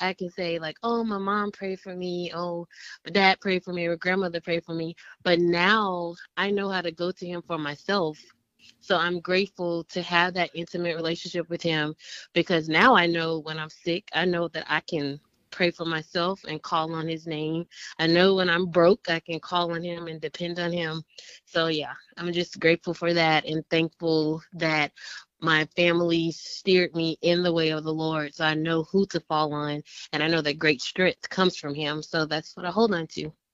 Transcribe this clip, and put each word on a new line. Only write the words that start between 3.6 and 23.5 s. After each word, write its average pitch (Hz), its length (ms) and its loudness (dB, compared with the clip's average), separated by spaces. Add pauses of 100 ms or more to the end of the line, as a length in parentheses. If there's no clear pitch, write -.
for 180 80 -10
me. 175 140 -4
Or 170 100 0
grandmother 180 440 -2
prayed 170 240 -4
for 170 100 -8
me." 165 200 -6 (300)
But 175 160 4
now 175 760 2 (220)
I 190 140 0
know 202 200 0
how 185 120 -2
to 170 100 -4
go 170 200 -2
to 185 140 -12
him 175 200 -8
for 170 120 -2
myself. 156 600 -2 (640)
So 196 160 2
I'm 175 240 0
grateful 175 640 -2
to - 180 -6
have 175 320 2
that 175 200 -2
intimate 170 420 -4
relationship 165 520 -4
with 170 140 -6
him, 156 320 0 (400)
because 165 340 2
now 190 280 8
I 175 100 6
know 165 340 0
when 156 180 -8
I'm 156 120 -8
sick, - 440 -4
I 160 100 2
know 170 240 0
that 160 200 -8
I 151 120 0
can 143 400 -4 (300)
pray 175 200 0
for 170 140 -6
myself 170 640 -2
and 156 160 -8
call 165 320 -2
on 160 140 -4
his 160 180 -6
name. 160 400 -4 (320)
I 160 80 2
know 175 280 6
when 185 160 2
I'm 175 160 2
broke, 175 440 4
I 165 100 0
can 160 200 -8
call 175 320 -2
on 165 100 -4
him 170 260 -8
and 160 120 -10
depend 170 380 -6
on 175 140 -2
him. 160 300 -4 (420)
So, 165 240 0
yeah, 147 260 -4 (220)
I'm 175 160 -6
just 170 280 -4
grateful 165 340 2
for 170 200 -2
that 160 320 4
and 156 240 -4